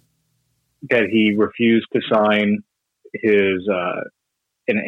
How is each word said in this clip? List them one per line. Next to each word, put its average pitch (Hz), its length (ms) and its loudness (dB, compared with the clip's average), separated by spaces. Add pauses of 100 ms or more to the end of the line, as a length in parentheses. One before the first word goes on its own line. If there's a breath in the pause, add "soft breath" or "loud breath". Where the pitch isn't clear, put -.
(920)
that 117 200 2
he 107 260 2
refused 110 560 0
to 117 80 0 (120)
sign 104 460 2 (540)
his, 98 560 0
uh, 87 340 -4 (640)
an 107 200 0